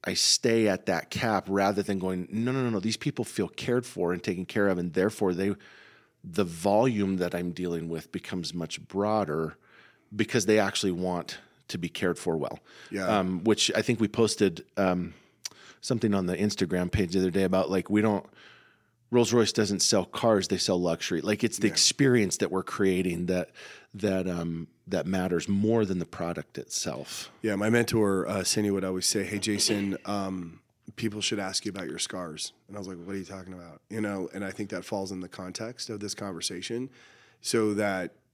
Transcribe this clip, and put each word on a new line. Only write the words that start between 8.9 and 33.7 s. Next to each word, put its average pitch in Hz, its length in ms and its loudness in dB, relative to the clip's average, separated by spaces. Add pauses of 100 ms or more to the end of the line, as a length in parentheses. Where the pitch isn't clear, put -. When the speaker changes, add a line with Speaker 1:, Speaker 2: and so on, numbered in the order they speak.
Speaker 1:
broader 92 640 0 (580)
because 107 320 0
they 107 120 6
actually 98 340 0
want 90 460 -4 (300)
to - 100 -6
be 85 100 -4 (120)
cared 90 180 0
for 82 180 -2
well." 73 220 -4 (320)
Speaker 2:
Yeah. 95 160 -4 (120)
Speaker 1:
Um, 92 260 0
which 110 340 4
I 107 40 2
think - 180 0
we 104 80 4
posted, 104 560 2 (120)
um, 90 380 0 (640)
something 113 340 0
on 95 120 2
the 90 100 0
Instagram 90 540 0
page 90 220 0
the 95 80 2
other 92 100 2
day 95 140 2
about, 92 260 2
like, 92 200 0
we 104 100 4
don't, 104 260 2 (840)
Rolls-Royce 117 420 4
doesn't 101 280 0
sell 98 240 4
cars, 107 440 2
they 92 100 0
sell 92 220 2
luxury. 85 420 0
Like, 104 200 0
it's 117 160 0
the 110 100 0
Speaker 2:
Yeah. - 40 0
Speaker 1:
experience 123 680 4
that 95 120 0
we're 92 120 -2
creating 90 640 0
that, 90 240 0 (440)
that, 95 340 0
um, 85 400 -4 (180)
that 87 200 -2
matters 90 420 0
more 107 360 4
than 92 140 -2
the 85 60 -2 (160)
product 85 380 -6
itself. - 720 -8 (120)
Speaker 2:
Yeah, 104 140 0
my 104 140 2
mentor, 110 580 4
uh, 95 160 -2
Cindy 104 260 2
would 95 140 0
always 92 220 -2
say, 101 180 0
"Hey, 101 140 -4
Jason, 101 680 0
um, 95 560 -6 (360)
people 107 260 -4
should 104 160 -2
ask 95 260 -4
you 104 60 -4
about 92 180 -8
your 85 100 -8
scars." 85 540 -6 (160)
And 98 80 -14
I 101 40 -8
was 92 80 -10
like, 92 100 -10
"What 90 160 -10
are 98 40 -4
you 92 60 -8
talking 95 300 -14
about?" 87 340 -18